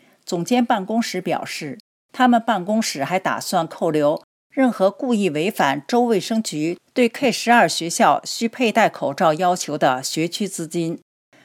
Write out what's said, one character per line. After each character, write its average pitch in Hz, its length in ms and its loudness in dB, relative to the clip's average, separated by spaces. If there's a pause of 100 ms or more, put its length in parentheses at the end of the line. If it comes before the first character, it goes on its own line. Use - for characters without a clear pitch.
(240)
总 175 220 -4
监 247 200 2
办 196 200 -2
公 220 160 -2
室 - 180 -4
表 170 240 -4
示， 135 360 -12 (340)
他 254 140 2
们 240 140 6
办 214 220 -2
公 214 180 0
室 147 220 -4
还 180 160 0
打 120 200 -2
算 165 280 -2
扣 170 240 -2
留 151 300 2 (280)
任 262 220 2
何 196 200 2
故 247 220 -2
意 202 180 2
违 151 180 -2
反 147 380 0
州 240 140 2
卫 233 180 2
生 226 220 -4
局 160 360 -4 (160)
对 240 160 4
K 262 220 0
十 - 200 0
二 226 160 8
学 170 220 -4
校 160 340 4
需 - 240 -6
佩 262 240 -2
戴 214 160 4
口 139 260 -4
罩 160 200 2
要 180 220 0
求 151 220 -6
的 135 260 2
学 160 240 -4
区 190 200 -6
资 170 200 -8
金。 165 320 -4 (460)